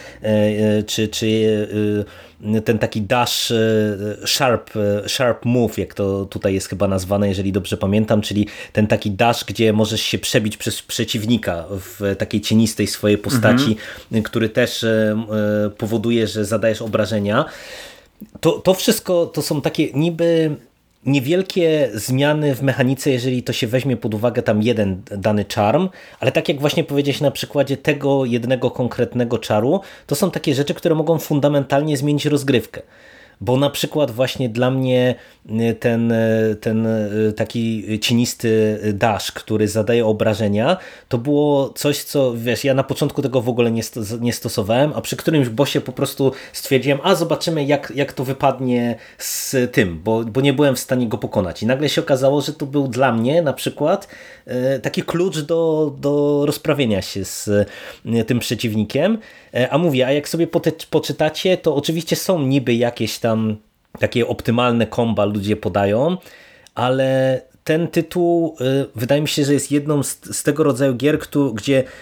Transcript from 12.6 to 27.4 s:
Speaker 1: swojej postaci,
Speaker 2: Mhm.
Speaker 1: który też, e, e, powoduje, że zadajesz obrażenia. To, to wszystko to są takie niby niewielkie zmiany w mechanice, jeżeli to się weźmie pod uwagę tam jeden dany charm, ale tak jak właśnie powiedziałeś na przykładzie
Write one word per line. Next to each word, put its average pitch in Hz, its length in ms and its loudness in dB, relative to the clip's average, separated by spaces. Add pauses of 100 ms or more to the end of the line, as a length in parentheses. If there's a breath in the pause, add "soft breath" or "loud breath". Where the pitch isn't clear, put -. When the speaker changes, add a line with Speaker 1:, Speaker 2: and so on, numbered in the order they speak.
Speaker 1:
swojej 104 300 2
postaci, 120 600 2 (280 loud breath)
Speaker 2:
Mhm. 110 180 0
Speaker 1:
który 110 260 -2
też, - 340 0
e, 110 320 2 (500)
e, 104 40 -2
powoduje, 113 580 0
że 104 180 -2
zadajesz 110 360 0
obrażenia. 107 640 0 (920 loud breath)
To, 165 120 2
to - 220 2
wszystko 175 520 0
to - 160 -6
są 147 200 -2
takie 156 320 0
niby 165 640 2 (500)
niewielkie 151 880 2
zmiany 143 640 2
w 110 60 -6
mechanice, 135 500 2
jeżeli 127 320 0
to 131 100 -4
się 127 140 -2
weźmie 123 300 0
pod 110 160 -4
uwagę 117 280 0
tam 107 220 2
jeden 107 380 0 (160)
dany 104 280 0 (100)
charm, 131 340 2 (300 loud breath)
ale 110 120 0
tak 160 180 0
jak 143 100 0
właśnie 147 240 0
powiedziałeś 143 380 -2
na 143 100 2
przykładzie 135 460 -2